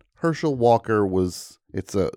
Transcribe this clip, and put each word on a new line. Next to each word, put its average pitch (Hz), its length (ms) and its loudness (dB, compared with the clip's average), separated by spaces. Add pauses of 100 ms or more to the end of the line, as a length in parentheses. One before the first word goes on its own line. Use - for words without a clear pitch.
(200)
Herschel 156 360 -2
Walker 113 500 2
was, 92 540 -2 (140)
it's - 200 -8
a, 80 240 0